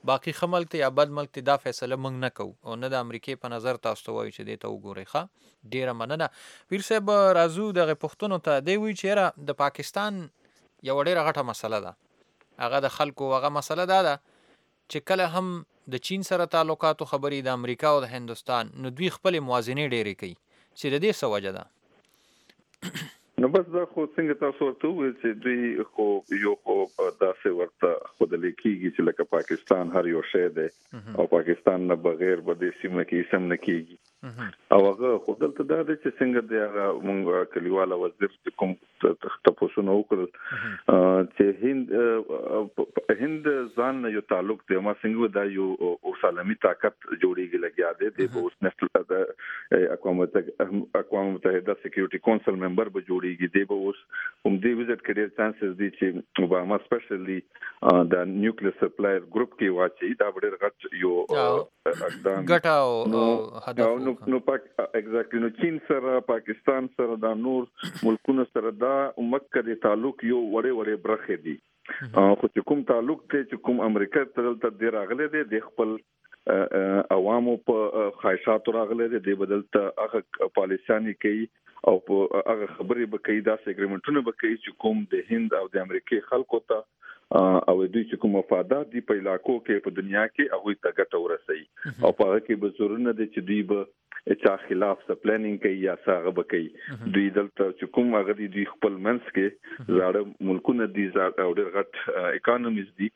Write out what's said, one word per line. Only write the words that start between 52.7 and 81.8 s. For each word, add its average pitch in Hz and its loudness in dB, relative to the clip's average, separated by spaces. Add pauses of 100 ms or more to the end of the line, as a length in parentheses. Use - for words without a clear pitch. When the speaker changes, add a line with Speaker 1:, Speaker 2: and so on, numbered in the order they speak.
Speaker 2:
به 95 -4
جوړیږي. 90 -4
دی 98 4
به 98 -2
اوس 98 -4 (460)
هم 101 4
دې 120 2
وزټ 117 -2
کې 107 -4
ډېر 104 0
چانسز 107 -2
دي 98 -2
چې - -2 (340)
اوباما 90 2 (100)
سپیشلی، 95 -4 (420)
آه، 87 8
د 85 4
نیوکلیر 98 0 (100)
سپلایر 98 0
ګروپ 104 -4
کې 104 2
واچوي. 90 0
دا 101 2
به 95 -10
ډېر 101 -2 (100)
غټ - -4 (260)
یو، 87 2
آه، 90 2
Speaker 1:
او - 2 (180)
Speaker 2:
اقدام 87 -2
وي. 92 -4
Speaker 1:
ګټه 170 4
او، 117 2
Speaker 2:
نو، 113 2
Speaker 1:
او 113 0
هدف 120 2
Speaker 2:
او 120 2
نو، 131 -2
Speaker 1:
وکړي. 113 -6
Speaker 2:
نو 127 2
پاک-، 131 -2 (180)
exactly، 113 -2
نو 117 0
چین 160 -2 (100)
سره، 131 2
پاکستان 127 -2
سره، 117 0
دا 110 0
نور 123 -2 (400)
ملکونو 120 2 (100)
سره 113 0
دا 123 0 (240)
مکه 123 -2
د 113 -2
تعلق 113 0
یو 123 2 (120)
وړې 117 2
وړې 107 -2 (100)
برخې 107 -2
دي. 78 -6 (460)
Speaker 1:
مهم. 113 0
Speaker 2:
آه، 98 8
خو 117 2
چې - 0
کوم 147 0
تعلق 120 0
دی 143 0
چې 127 -8
کوم 123 0
امریکا 107 2
ته 123 -4
دلته 120 0
دی 107 -4
راغلی 113 -2
دی، 151 -4
د 110 -4
خپل، 110 -2 (500)
آه، 98 2 (100)
آه، 98 2
عوامو 113 2
په، 120 -2
آه، 107 0
خواهشاتو 110 0
راغلی 117 0
دی. 117 -2
دی 98 0
به 95 -2
دلته 101 0
هغه 107 -2 (240)
پالیسیانې 101 0
کوي 107 0 (400)